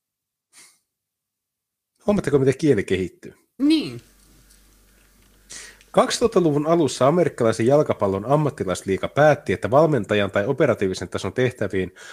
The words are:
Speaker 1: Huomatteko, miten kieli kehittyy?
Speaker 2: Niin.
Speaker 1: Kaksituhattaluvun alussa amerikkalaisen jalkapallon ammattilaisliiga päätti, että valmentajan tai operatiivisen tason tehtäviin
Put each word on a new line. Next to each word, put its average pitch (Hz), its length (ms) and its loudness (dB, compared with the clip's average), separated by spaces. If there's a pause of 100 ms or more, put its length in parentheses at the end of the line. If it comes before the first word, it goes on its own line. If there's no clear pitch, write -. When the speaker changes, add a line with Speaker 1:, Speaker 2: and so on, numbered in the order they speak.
(2000)
Speaker 1:
Huomatteko, 147 340 0
miten 131 180 2
kieli 127 260 2
kehittyy? - 500 -6 (240)
Speaker 2:
Niin. 247 440 0 (1900)
Speaker 1:
Kaksituhattaluvun 180 760 0
alussa 156 400 2
amerikkalaisen 123 600 0
jalkapallon 107 580 0
ammattilaisliiga 98 840 -2
päätti, 143 460 2
että 98 180 -4
valmentajan 113 600 2
tai 101 140 -2
operatiivisen 107 640 -2
tason 98 240 -8
tehtäviin 101 580 -4 (220)